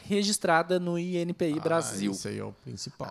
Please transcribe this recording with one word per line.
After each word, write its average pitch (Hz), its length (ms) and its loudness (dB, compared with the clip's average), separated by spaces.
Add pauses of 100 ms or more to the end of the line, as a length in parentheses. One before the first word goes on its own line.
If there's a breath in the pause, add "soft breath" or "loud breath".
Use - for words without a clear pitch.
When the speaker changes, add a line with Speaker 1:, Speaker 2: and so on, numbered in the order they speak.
Speaker 1:
registrada 185 760 4
no 175 200 0
I 180 180 -2
N 170 160 0
P 175 160 0
I 151 100 0
Speaker 2:
Ah, 160 40 -6
Speaker 1:
Brasil. 120 500 0
Speaker 2:
isso 98 160 -6
aí 104 100 -6
é 104 60 -6
o 104 80 -10
principal. - 580 -12